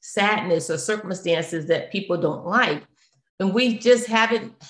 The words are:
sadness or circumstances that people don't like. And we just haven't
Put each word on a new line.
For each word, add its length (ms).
sadness 640
or 80
circumstances 920
that 220
people 280
don't 260
like. 380
And 140
we 240
just 280
haven't 460